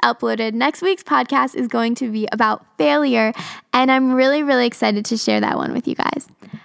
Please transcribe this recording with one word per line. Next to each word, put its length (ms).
uploaded. 480
Next 280
week's 220
podcast 540
is 100
going 300
to 120
be 220
about 340
failure, 540
and 180
I'm 220
really, 320
really 240
excited 380
to 100
share 240
that 160
one 160
with 160
you 80
guys. 320